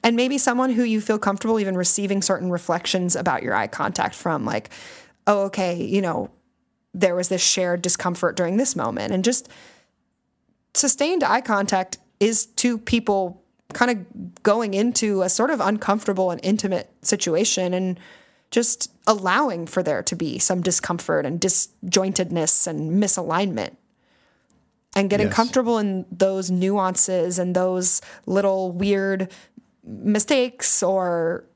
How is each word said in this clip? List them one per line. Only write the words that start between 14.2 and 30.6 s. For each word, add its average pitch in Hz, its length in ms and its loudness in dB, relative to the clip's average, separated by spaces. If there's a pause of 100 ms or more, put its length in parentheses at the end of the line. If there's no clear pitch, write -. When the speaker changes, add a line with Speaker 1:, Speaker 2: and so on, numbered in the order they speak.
Speaker 1:
going 214 300 2
into 208 480 2
a 185 60 2
sort 233 220 2
of 302 100 0
uncomfortable 196 680 0
and 170 140 -6
intimate 196 440 0 (140)
situation 180 720 0
and 185 240 -2 (540)
just - 400 0 (160)
allowing 196 580 0
for 185 160 -2
there 147 200 0
to - 120 -2
be 165 240 -6
some 180 240 0
discomfort 165 640 0
and 165 140 -4
disjointedness 180 1300 0
and 160 340 0
misalignment. 175 720 -2 (1200)
And 196 160 2
getting 208 180 2
Speaker 2:
Yes. - 80 -4
Speaker 1:
comfortable 233 420 2
in 196 340 -2
those 190 400 0
nuances 185 880 0
and 180 140 -2
those 185 460 0 (260)
little 190 440 0
weird 190 580 0 (560)
mistakes 226 1000 0